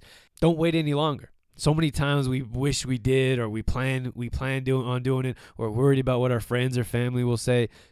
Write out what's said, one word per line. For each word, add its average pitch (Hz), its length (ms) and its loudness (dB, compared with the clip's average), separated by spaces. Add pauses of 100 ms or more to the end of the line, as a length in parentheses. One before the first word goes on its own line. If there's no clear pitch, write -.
(400)
Don't 165 160 4
wait 160 180 0
any 151 200 0
longer. 147 360 -2 (240)
So 151 200 0
many 156 160 2
times 143 360 0
we 131 140 0
wish 127 460 -2
we 127 100 0
did, 131 420 2
or 113 120 -2
we 110 100 -4
plan, 127 540 -2
we 120 160 -6
plan 135 340 -4
doing, 131 220 0
on 123 160 -2
doing 131 240 0
it, 127 100 -6 (220)
or 113 120 -4
worried 135 280 4
about 123 220 0
what 127 120 2
our 117 80 0
friends 123 380 0
or 123 60 0
family 123 400 -2
will 120 120 0
say. 120 320 0 (240)